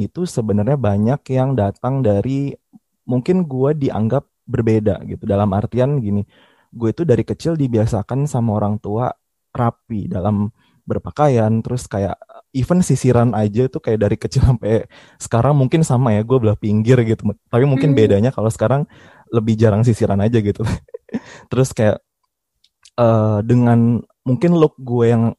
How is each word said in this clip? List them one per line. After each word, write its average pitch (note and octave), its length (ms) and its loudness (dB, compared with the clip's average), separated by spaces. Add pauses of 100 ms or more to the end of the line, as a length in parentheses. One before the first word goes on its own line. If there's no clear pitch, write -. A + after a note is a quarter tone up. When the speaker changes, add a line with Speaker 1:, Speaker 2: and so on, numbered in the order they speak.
Speaker 1:
itu E3+ 240 -8
sebenarnya G#2+ 480 -2
banyak G#2+ 440 0 (120)
yang C3 240 0
datang B2 480 -2
dari C3 480 -2 (560)
mungkin D#3 400 -2
gue C3 240 0
dianggap B2+ 560 -2 (180)
berbeda A2 640 0
gitu. - 180 -10
Dalam G2+ 240 0
artian B2 480 -2
gini, G#2 240 -2 (480)
gue A2+ 220 -4
itu E3+ 100 -4
dari A#2 220 2
kecil D#3+ 340 -4
dibiasakan A#2+ 680 -2
sama A#2 260 -2
orang G#2 240 -2
tua A2 320 -4 (400)
rapi A2+ 560 -6
dalam G2+ 460 -2 (340)
berpakaian, A#2+ 720 0
terus B2 240 -6
kayak G2 320 -4 (400)
even C3+ 240 0
sisiran B2 560 2
aja G#2+ 320 0
tuh - 160 -8
kayak G#2+ 240 0
dari A2 80 0
kecil - 240 -4
<laughs> B2+ 160 4
sampai A2 320 -2 (320)
sekarang B2 400 0
mungkin C#3 240 2
sama B2 320 2
ya, G#2+ 80 0
gue B2 160 0
belah G#2+ 160 2
pinggir A2 480 2
gitu. A2 240 -2 (240)
Tapi C#3 160 2
mungkin C#3 240 2
Speaker 2:
Hmm. C3+ 80 4
Speaker 1:
bedanya A2+ 320 4
kalau G#2+ 160 -4
sekarang A2+ 400 -2 (440)
lebih A2 280 2
jarang A2 240 4
sisiran G#2 400 2
aja A2+ 160 2
gitu. G2+ 240 -2 (420)
<laughs> - 460 -12
Terus B2+ 240 0
kayak, G#2+ 280 0 (960)
eh, A2 480 2
dengan A#2 580 2 (240)
mungkin E3 320 0
look D3+ 160 2
gue A#2+ 320 -2
yang, A#2 320 2